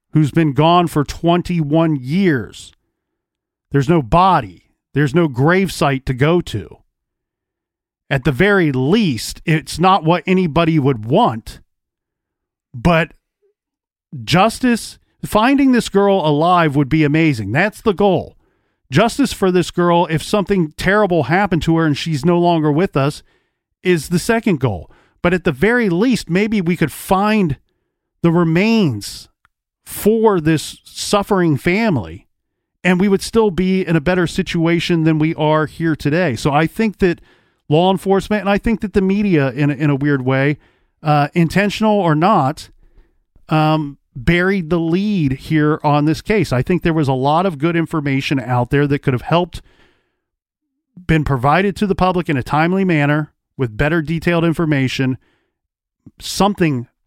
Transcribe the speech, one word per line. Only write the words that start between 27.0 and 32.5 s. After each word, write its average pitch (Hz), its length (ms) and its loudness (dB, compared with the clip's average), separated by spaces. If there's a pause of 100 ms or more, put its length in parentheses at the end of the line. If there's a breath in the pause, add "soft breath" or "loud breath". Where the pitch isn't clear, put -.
the 170 100 4
remains 170 960 0 (560)
for 220 540 0
this 156 460 -2
suffering 180 720 0
family, 175 720 -2 (560)